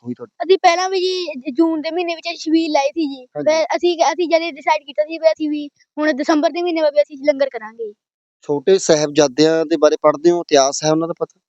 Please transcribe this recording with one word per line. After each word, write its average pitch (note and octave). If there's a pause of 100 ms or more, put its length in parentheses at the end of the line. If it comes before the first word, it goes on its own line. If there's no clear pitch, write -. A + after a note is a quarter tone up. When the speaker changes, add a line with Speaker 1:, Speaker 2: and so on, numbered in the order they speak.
Speaker 1:
ਹੋਈ A#2+
ਤੁਹਾਡੀ? -
Speaker 2:
ਅਸੀਂ F#4
ਪਹਿਲਾਂ F#4
ਵੀ F#4+
ਜੀ F#4
ਜ-, D4
ਜੂਨ E4
ਦੇ D#4
ਮਹੀਨੇ E4+
ਵਿੱਚ D#4+
ਛਬੀਲ D#4+
ਲਾਈ C#4
ਸੀ D4
ਜੀ। B3+
Speaker 1:
ਹਾਂਜੀ। C#4
Speaker 2:
ਫਿਰ D#4+ (120)
ਅਸੀਂ, F4
ਅਸੀਂ D#4+
ਜਦ E4
ਡਿਸਾਈਡ D#4
ਕੀਤਾ D4
ਸੀ D#4+
ਵੀ D#4+
ਅਸੀਂ D#4
ਵੀ D4
ਹੁਣ -
ਦਸੰਬਰ D4+
ਦੇ E4+
ਮਹੀਨੇ E4
ਵਿੱਚ D4
ਅਸੀਂ C#4+
ਲੰਗਰ C#4
ਕਰਾਂਗੇ। A3 (500)
Speaker 1:
ਛੋਟੇ D3
ਸਾਹਿਬਜ਼ਾਦਿਆਂ D3+
ਦੇ D#3+
ਬਾਰੇ D3+
ਪੜ੍ਹਦੇ D3+
ਹੋ, F3
ਇਤਿਹਾਸ C#3+
ਹੈ D#3
ਉਹਨਾਂ D#3+
ਦਾ E3+
ਪਤਾ? -